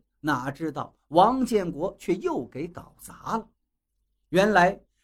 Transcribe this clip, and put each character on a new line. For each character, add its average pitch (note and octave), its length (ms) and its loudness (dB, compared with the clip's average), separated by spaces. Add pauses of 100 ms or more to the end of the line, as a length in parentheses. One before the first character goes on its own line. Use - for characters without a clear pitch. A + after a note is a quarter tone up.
(200)
哪 C#3 300 -4
知 D#3 220 -8
道 C3+ 220 -10 (140)
王 A3+ 360 4
建 G3+ 260 0
国 D#3 280 -6
却 - 180 -2
又 B3 300 -4
给 C#3+ 200 -10
搞 - 320 -20
砸 - 380 -10
了。 A3 100 -10 (840)
原 G3 220 4
来 F#3 280 4 (240)